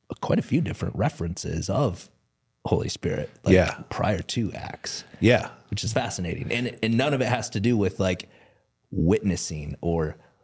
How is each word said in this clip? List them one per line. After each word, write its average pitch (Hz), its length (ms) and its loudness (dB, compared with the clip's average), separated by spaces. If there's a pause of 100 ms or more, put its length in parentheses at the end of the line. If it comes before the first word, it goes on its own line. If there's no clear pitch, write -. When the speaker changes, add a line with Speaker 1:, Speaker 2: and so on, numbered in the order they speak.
(200)
Speaker 1:
quite - 180 2
a 240 40 0
few - 180 0
different - 360 -4
references 85 720 -2
of 101 400 0 (560)
Holy - 240 2
Spirit, - 420 -4 (140)
like, 95 100 6
Speaker 2:
Yeah. 87 360 4
Speaker 1:
prior 98 300 -2
to 101 340 -4
Acts. - 500 -10 (160)
Speaker 2:
Yeah. - 300 4 (200)
Speaker 1:
Which - 140 -4
is 113 80 -2
fascinating. 95 580 -4
And, 120 320 -2
and 113 140 2
none 143 180 2
of 127 60 0
it 113 80 0
has 117 220 0
to 107 100 -2
do 117 160 4
with, 98 240 0
like, 92 280 0 (640)
witnessing 82 880 0
or 85 360 0 (280)